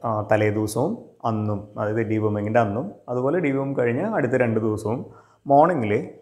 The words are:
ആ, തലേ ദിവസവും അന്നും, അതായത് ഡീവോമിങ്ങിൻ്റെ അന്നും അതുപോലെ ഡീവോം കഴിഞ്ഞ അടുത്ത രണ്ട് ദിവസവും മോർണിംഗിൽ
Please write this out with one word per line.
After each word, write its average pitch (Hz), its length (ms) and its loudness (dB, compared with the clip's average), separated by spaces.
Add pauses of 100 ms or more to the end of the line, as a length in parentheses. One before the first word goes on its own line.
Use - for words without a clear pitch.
ആ, 113 40 -2 (220)
തലേ 107 260 4
ദിവസവും 113 340 0 (380)
അന്നും, 107 320 -2 (160)
അതായത് 110 240 0 (100)
ഡീവോമിങ്ങിൻ്റെ 107 540 0
അന്നും 110 220 -4 (240)
അതുപോലെ 135 340 0
ഡീവോം 139 340 -2
കഴിഞ്ഞ 123 240 0 (140)
അടുത്ത 127 260 0
രണ്ട് 113 220 0
ദിവസവും 107 340 -2 (520)
മോർണിംഗിൽ 143 420 4 (280)